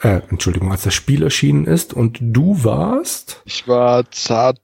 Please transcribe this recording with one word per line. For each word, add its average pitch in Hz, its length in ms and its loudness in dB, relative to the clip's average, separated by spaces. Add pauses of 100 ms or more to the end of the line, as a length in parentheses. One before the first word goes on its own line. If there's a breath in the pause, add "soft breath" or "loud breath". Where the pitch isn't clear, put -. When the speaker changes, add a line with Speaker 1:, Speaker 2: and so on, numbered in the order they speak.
Speaker 1:
äh, 95 200 2 (100)
Entschuldigung, 92 420 -2
als 95 120 -4
das 98 100 -2
Spiel 143 280 0
erschienen 147 440 2
ist 165 260 0
und 117 280 -2
du 127 440 2
warst? 180 800 -2
Speaker 2:
Ich - 240 -12
war 123 420 2
zart, 123 540 0